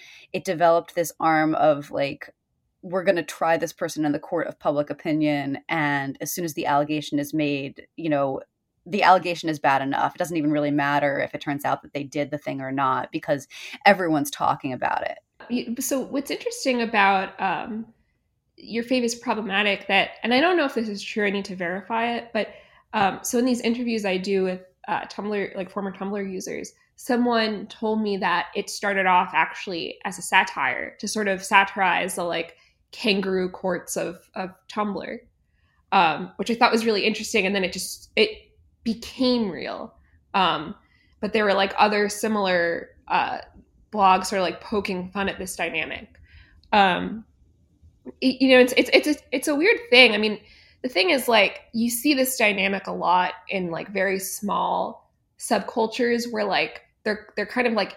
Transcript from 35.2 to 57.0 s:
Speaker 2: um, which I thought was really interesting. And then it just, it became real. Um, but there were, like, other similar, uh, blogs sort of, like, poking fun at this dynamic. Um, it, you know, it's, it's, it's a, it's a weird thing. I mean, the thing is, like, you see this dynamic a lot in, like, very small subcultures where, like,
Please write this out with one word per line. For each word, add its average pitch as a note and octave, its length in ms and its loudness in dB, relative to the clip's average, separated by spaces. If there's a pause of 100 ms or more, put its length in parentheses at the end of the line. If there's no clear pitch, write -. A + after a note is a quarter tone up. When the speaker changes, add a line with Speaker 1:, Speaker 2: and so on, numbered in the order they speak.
Speaker 2:
um, F3 440 2
which G3+ 140 -4
I A#3 40 0
thought A#3 160 4
was A3+ 140 2
really G#3 220 0
interesting. G#3+ 400 0
And G#3 80 0
then G3 100 0
it F3+ 80 -4
just, - 440 -10
it A3 140 4 (540)
became A#3 640 -2
real. - 440 -10 (400)
Um, E3 400 0 (460)
but A3 120 -4
there G#3+ 120 2
were, G3 100 4
like, G3 240 2
other G#3 300 4
similar, F#3+ 800 -2 (180)
uh, - 300 -2 (540)
blogs F#3+ 340 4
sort G3 140 -2
of, F#3 40 2
like, E3+ 160 -4
poking F#3+ 500 -4
fun G3 180 -4
at - 100 -6
this - 180 -10
dynamic. D#3+ 640 -6 (540)
Um, G3 520 2 (960)
it, C4 220 2
you C4 80 6
know, B3+ 80 10
it's, B3+ 180 6
it's, A#3 160 4
it's - 140 6
a, D4+ 80 2 (160)
it's C4 180 -2
a D4+ 60 2
weird F4+ 240 4 (100)
thing. A#3+ 240 8
I G#3 60 0
mean, G#3+ 220 0 (420)
the B3+ 60 -6
thing F4+ 220 0
is, C4 180 2
like, G#3+ 320 4 (120)
you A#3 160 0
see D4 240 2
this C4 240 2
dynamic G3 520 0
a F3+ 40 -6
lot F3+ 400 2 (160)
in, F#3 220 -4
like, E3 220 -8
very F#3+ 260 -2
small F3+ 920 -4 (280)
subcultures A#3+ 920 -2
where, G#3+ 140 -2
like, D#3+ 380 -2 (220)